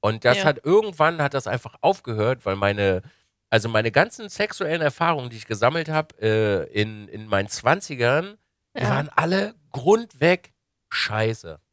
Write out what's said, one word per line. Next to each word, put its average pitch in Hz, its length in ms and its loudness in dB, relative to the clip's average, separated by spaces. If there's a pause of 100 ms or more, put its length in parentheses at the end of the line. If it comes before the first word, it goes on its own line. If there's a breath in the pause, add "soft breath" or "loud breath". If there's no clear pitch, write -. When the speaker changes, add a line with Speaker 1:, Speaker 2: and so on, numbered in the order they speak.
Speaker 1:
Und 110 240 -2
das 123 140 6
Speaker 2:
Ja. 190 60 0
Speaker 1:
hat, 147 200 0
irgendwann 170 560 2
hat 139 140 -2
das 131 100 -2
einfach 117 360 -6
aufgehört, 123 640 -2
weil 98 80 0
meine, 101 480 0 (480 soft breath)
also 113 180 2
meine 110 220 0
ganzen 208 360 0
sexuellen 170 540 -4
Erfahrungen, 151 480 -2
die 113 80 -14
ich 110 80 -14
gesammelt 131 420 0
hab, 156 320 -4
äh, 107 440 2
in, 104 460 -4
in 107 180 -12
meinen 101 200 0
Zwanzigern, 151 880 0 (380)
die 277 80 -6
Speaker 2:
Ja. - 60 0
Speaker 1:
waren 143 200 -2
alle 190 440 -2 (180)
grundweg 175 800 0 (380)
scheiße. 107 680 -4 (140)